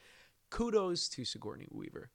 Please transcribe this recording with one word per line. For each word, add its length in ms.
Kudos 600
to 160
Sigourney 440
Weaver. 440